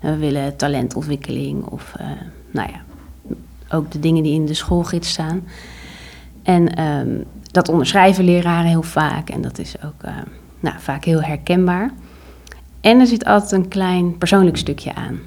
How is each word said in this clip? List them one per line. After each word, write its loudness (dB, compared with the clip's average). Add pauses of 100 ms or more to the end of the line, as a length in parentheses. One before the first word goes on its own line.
Eh, -4
we -2
willen -2
talentontwikkeling -4
of, -14
eh, -10 (440)
nou -6
ja, -18 (920)
ook -4
de -8
dingen 2
die 0
in 0
de -4
schoolgids -2
staan. -4 (1000)
En, 4
ehm, -2 (440)
dat 2
onderschrijven 4
leraren 4
heel 4
vaak -2
en -6
dat -8
is -12 (100)
ook, -14
eh, -10 (460)
nou, -4
vaak -8
heel 4
herkenbaar. 0 (920)
En 8
er 8
zit 0
altijd 4
een 2
klein 0
persoonlijk 4
stukje -6
aan. -8